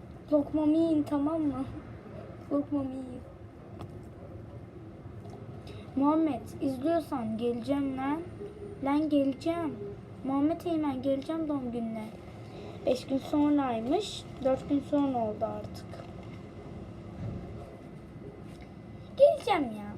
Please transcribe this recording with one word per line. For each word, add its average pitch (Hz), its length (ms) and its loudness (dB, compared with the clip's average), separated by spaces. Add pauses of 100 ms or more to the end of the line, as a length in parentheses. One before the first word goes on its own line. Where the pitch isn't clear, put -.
(320)
Lokmamı 302 460 6
yiyin, 330 260 6
tamam 294 380 2
mı? 269 240 0 (840)
Lokmamı 285 380 2
yiyin. 254 320 -8 (2750)
Muhammed, 285 460 4 (200)
izliyorsan 269 760 0
geleceğim 247 600 0
lan. 277 240 0 (640)
Lan 285 260 4
geleceğim. 285 680 2 (500)
Muhammed 294 400 4
Eymen, 302 360 2
geleceğim 277 460 2
doğum 262 240 0
gününe. 226 340 -2 (800)
Beş 254 220 2
gün 269 100 2
sonraymış. 285 1040 4 (200)
Dört 262 260 4
gün 277 200 4
sonra 277 280 4
oldu 220 280 0
artık. 208 400 -6 (3250)
Geleceğim 539 460 8
ya. 208 340 -4